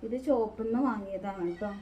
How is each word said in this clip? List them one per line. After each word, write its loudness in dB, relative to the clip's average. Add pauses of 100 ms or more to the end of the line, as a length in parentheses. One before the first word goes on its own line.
ഇത് -2
ഷോപ്പിൽ 2
നിന്ന് 2 (120)
വാങ്ങിയതാണ് -4
കേട്ടോ. -4 (100)